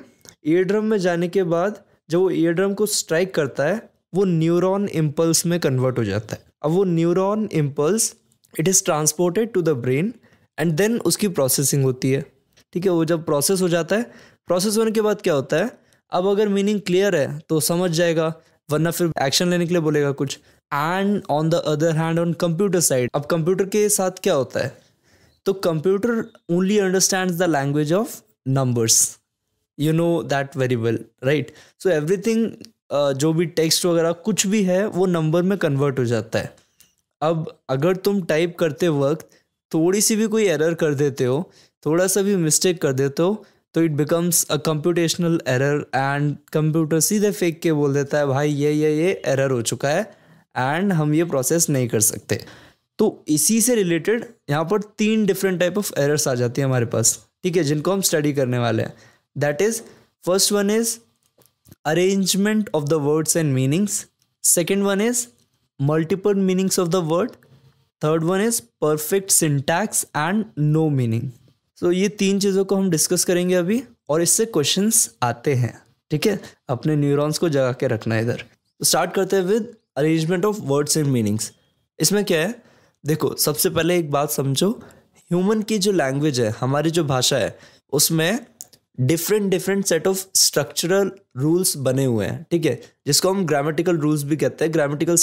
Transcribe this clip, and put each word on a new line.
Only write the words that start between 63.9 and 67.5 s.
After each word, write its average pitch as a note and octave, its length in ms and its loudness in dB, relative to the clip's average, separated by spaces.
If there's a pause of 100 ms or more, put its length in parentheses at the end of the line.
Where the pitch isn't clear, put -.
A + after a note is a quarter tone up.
second F#3+ 380 2
one G3+ 300 0
is - 140 -4 (640)
multiple F3+ 440 0
meanings F#3+ 440 0
of F3+ 100 2
the E3+ 240 0
word, G3 180 0 (720)